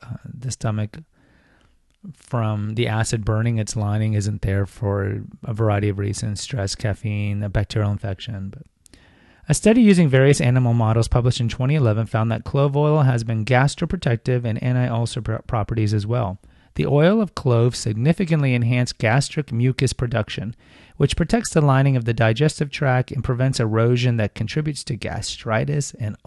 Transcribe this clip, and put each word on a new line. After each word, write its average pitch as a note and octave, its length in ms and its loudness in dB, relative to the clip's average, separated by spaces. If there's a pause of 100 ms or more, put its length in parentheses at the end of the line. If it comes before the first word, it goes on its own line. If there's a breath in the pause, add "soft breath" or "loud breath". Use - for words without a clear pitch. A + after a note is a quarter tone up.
uh, - 240 -12
the A#2+ 260 -10
stomach G#2+ 460 -4 (1160 soft breath)
from G#2+ 640 -4
the A#2 120 0
acid A2 380 -2
burning A2+ 320 0
its G#2+ 180 -4
lining, G#2+ 380 0
isn't G#2 280 -2
there G2 240 0
for G2+ 560 -4 (220)
a A#2+ 100 -8
variety G#2 360 2
of G2 100 -4
reasons, G#2 400 -4
stress, G2 340 -4
caffeine, G#2 720 -4
a G2+ 60 -4
bacterial G#2 420 0
infection. G2 580 -8
But - 120 -16 (880 soft breath)
a D3+ 40 4
study A3+ 280 4
using F3+ 260 8
various C3+ 320 6
animal B2 340 4
models A2+ 360 2
published B2 320 2
in A#2 80 0
twenty C3 260 0
eleven A2+ 300 2
found A2+ 260 0
that A2 140 -6
clove C#3+ 320 0
oil D3+ 240 2
has B2 240 2
been A2+ 180 -2
gastroprotective B2+ 1040 0
and A2 180 -4
anti-ulcer B2 580 -2
pro-, A2 180 -4
properties A2 540 -2
as G#2 140 0
well. A2 320 -2 (360 soft breath)
The D3+ 100 0
oil D#3+ 340 4
of F#3+ 160 -2
clove A#2+ 400 2
significantly C#3+ 800 0
enhanced A#2+ 460 0
gastric C3+ 520 0
mucus B2 400 0
production, A2+ 640 -6 (400 soft breath)
which - 220 -2
protects A3 340 -2
the E3+ 100 2
lining C3+ 360 4
of A2+ 80 -2
the A#2 80 0
digestive A#2 560 0
tract B2+ 420 -2
and A#2+ 140 -6
prevents C3 340 -2
erosion A#2+ 580 2
that - 180 -2
contributes D3 500 -6
to A#2+ 100 -6
gastritis A#2+ 1000 -4
and G#2+ 200 -8 (120)